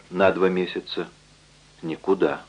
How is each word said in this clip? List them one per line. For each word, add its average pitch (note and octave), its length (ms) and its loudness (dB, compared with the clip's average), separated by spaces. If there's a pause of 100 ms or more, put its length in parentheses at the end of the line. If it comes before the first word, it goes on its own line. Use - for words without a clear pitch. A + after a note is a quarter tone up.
(100)
на F#2 200 4
два F2+ 180 2
месяца?» F2+ 600 -4 (720)
«Никуда». - 680 0